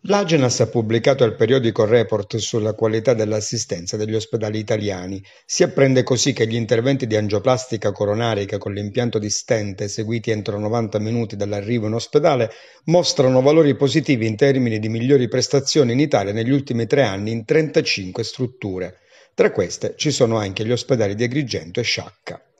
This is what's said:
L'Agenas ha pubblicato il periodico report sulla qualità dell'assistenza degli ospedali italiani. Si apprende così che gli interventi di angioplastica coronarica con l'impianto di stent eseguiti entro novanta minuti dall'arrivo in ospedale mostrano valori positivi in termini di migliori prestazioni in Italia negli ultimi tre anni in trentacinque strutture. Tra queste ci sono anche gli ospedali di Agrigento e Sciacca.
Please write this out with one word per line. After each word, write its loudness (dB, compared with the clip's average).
L'Agenas 2
ha 4
pubblicato 2
il 0
periodico 2
report 2
sulla -2
qualità 0
dell'assistenza -4
degli -4
ospedali -4
italiani. -4
Si 2
apprende 4
così 0
che 0
gli -4
interventi 0
di 0
angioplastica 0
coronarica -2
con -6
l'impianto -2
di -4
stent -4
eseguiti -4
entro -4
novanta -2
minuti -2
dall'arrivo -4
in -2
ospedale 0
mostrano 4
valori 6
positivi 2
in -2
termini 2
di -4
migliori 2
prestazioni 2
in 2
Italia 2
negli -2
ultimi 0
tre 2
anni -2
in -6
trentacinque -2
strutture. -8
Tra -2
queste -6
ci -2
sono 0
anche -6
gli -2
ospedali -2
di -2
Agrigento -6
e -4
Sciacca. -8